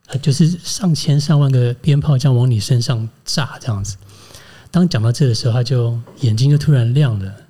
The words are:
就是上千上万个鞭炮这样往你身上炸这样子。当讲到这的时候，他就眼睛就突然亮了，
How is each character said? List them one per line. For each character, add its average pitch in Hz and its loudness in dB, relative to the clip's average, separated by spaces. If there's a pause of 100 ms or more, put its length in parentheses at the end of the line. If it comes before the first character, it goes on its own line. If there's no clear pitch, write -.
(220)
就 143 0
是 170 2
上 - -2
千 147 0
上 147 2
万 143 2
个 123 2
鞭 147 0
炮 143 0
这 143 0
样 131 4
往 123 2
你 113 0
身 120 0
上 113 -4 (160)
炸 - -6
这 - -8
样 101 -4
子。 - -8 (720)
当 175 2
讲 170 -2
到 113 0
这 127 0
的 120 2
时 120 -4
候， 113 0
他 123 0
就 117 -2 (220)
眼 110 0
睛 131 2
就 147 4
突 147 0
然 120 2
亮 131 2
了， 95 -8 (160)